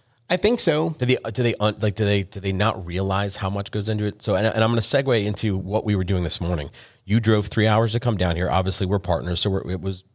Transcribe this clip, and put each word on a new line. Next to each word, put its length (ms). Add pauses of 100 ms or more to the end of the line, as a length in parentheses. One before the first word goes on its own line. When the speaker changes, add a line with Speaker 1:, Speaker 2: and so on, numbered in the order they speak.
(280)
Speaker 1:
I 80
think 240
so. 300
Speaker 2:
Do 140
they, 120 (160)
do 100
they 120
un-, 260
like, 140
do 100
they, 180
do 160
they 140
not 320
realize 500
how 140
much 220
goes 180
into 160
it? 160
So, 140
and, 120
and 160
I'm 80
gonna 80
segue 460
into 320
what 260
we 140
were 80
doing 180
this 160
morning. 300 (340)
You 160
drove 280
three 200
hours 240
to 80
come 160
down 220
here. 120
Obviously, 380
we're 120
partners, 420
so 80
we're, 200
it 120
was, 340